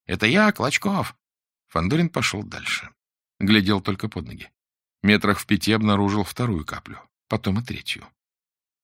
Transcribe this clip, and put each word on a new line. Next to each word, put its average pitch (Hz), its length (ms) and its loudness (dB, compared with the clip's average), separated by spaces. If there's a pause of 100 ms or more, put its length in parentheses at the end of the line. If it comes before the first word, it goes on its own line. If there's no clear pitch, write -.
Это 92 180 -2
я, 202 260 4
Клочков!" 143 640 -2 (520)
Фандорин 135 420 0
пошёл 104 340 -2
дальше. - 460 -8 (500)
Глядел 101 400 4
только 98 300 -6
под - 180 -10
ноги. - 220 -16 (540)
Метрах 101 360 4
в - 60 -12
пяти 104 260 0
обнаружил 104 520 2
вторую 117 420 -4
каплю, - 320 -12 (300)
потом 104 320 0
и 120 40 -2
третью. - 440 -10 (760)